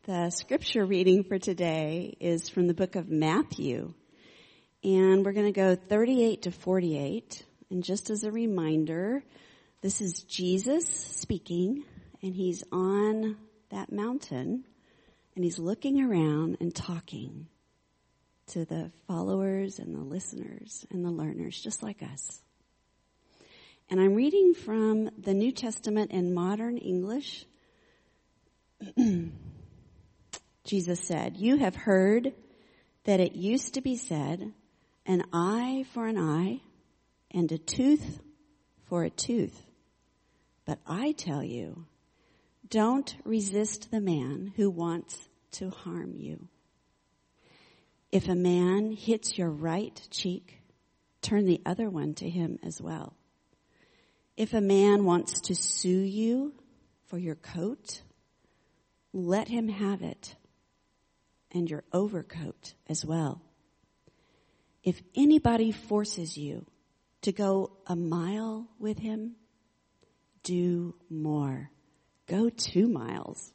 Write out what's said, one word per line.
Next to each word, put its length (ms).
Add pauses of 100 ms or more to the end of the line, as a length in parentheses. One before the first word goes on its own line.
The 260
scripture 540
reading 400
for 160
today 800
is 280
from 200
the 40
book 220
of 140
Matthew, 840 (920)
and 400
we're 80
gonna 180
go 240
thirty-eight 680
to 100
forty-eight. 920 (260)
And 120
just 280
as 120
a 80
reminder, 960 (560)
this 200
is 220
Jesus 640
speaking, 960 (400)
and 100
he's 380
on 680 (340)
that 200
mountain, 760 (680)
and 100
he's 140
looking 420
around 600
and 120
talking 760 (1000)
to 140
the 280 (160)
followers 720
and 160
the 80
listeners 880
and 120
the 60
learners, 500
just 220
like 220
us. 360 (1500)
And 120
I'm 140
reading 400
from 640
the 160
New 160
Testament 640
in 200
modern 460
English. 680 (1500)
<clears throat> 0 (1700)
Jesus 360
said, 360
"You 220
have 180
heard 560 (720)
that 160
it 140
used 400
to 80
be 160
said, 560 (500)
'An 180 (120)
eye 580
for 140
an 100
eye 460 (680)
and 220
a 60
tooth 640 (640)
for 180
a 60
tooth.' 560 (1000)
But 220
I 260
tell 320
you, 400 (880)
don't 520
resist 680
the 100
man 560
who 140
wants 580 (220)
to 180
harm 480
you. 320 (1600)
If 200
a 40
man 580
hits 440
your 140
right 500 (100)
cheek, 520 (580)
turn 240
the 220
other 240
one 240
to 160
him 320
as 180
well. 320 (1300)
If 160
a 80
man 420
wants 380
to 120
sue 460
you 540 (540)
for 100
your 160
coat, 680 (1120)
let 360
him 180
have 360
it, 340 (1120)
and 180
your 140 (100)
overcoat 840 (140)
as 160
well. 380 (1400)
If 180 (140)
anybody 560
forces 640
you 260 (580)
to 100
go 400 (160)
a 80
mile 720 (100)
with 220
him, 340 (1080)
do 500 (140)
more. 640 (560)
Go 220
two 360
miles. 680